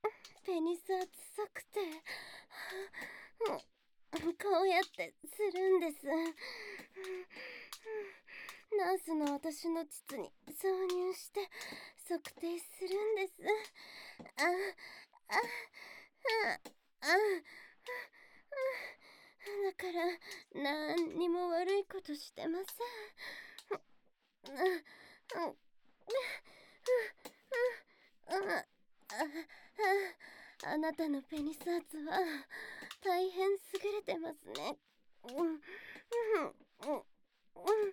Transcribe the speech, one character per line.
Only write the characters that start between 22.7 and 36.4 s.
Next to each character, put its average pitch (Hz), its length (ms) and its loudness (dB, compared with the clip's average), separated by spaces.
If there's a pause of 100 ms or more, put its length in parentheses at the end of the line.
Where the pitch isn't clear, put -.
あ、 - 40 -6 (1500)
あ、 311 60 0
あ 311 60 2
な 320 140 2
た 320 160 0
の 277 140 0
ペ 311 160 -8
ニ 294 160 -2
ス - 60 -14
圧 339 380 -2
は 302 200 0 (840)
大 370 280 4
変 381 180 2
優 403 80 4 (360)
れ 415 100 -2
て - 160 -2
ま 330 160 -6
す - 160 -20
ね。 208 260 -4 (480)
う 240 80 -10
ん、 262 40 -6
う 311 60 2
ん、 339 40 4
う 339 1500 -2